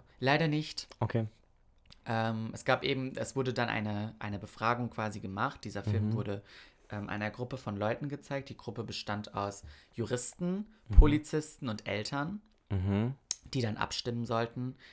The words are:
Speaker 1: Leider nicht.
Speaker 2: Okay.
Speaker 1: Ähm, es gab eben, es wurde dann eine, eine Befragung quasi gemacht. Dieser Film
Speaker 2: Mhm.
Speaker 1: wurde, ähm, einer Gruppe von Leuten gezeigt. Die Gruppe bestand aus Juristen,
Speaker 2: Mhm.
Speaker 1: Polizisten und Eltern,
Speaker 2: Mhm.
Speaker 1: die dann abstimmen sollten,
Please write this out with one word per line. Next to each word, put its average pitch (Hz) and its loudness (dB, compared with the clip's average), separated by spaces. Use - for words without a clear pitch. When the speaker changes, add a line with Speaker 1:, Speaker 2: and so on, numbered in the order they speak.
Speaker 1:
Leider 151 4
nicht. 151 -2
Speaker 2:
Okay. 113 0
Speaker 1:
Ähm, 113 -2
es - -8
gab 131 4
eben, 131 -2
es - -4
wurde 127 0
dann 120 0
eine, 107 -2
eine 101 -6
Befragung 113 0
quasi 107 -4
gemacht. 104 -4
Dieser 101 -6
Film 107 2
Speaker 2:
Mhm. - 0
Speaker 1:
wurde, 104 -2
ähm, 104 -6
einer 104 -4
Gruppe 123 -6
von 110 -6
Leuten 117 -2
gezeigt. 139 -8
Die - -12
Gruppe 113 -8
bestand 104 -6
aus 101 -4
Juristen, 175 -2
Speaker 2:
Mhm. - 0
Speaker 1:
Polizisten 151 8
und 104 -6
Eltern, 143 -4
Speaker 2:
Mhm. 101 2
Speaker 1:
die 127 0
dann 107 -2
abstimmen 120 -2
sollten, 117 -2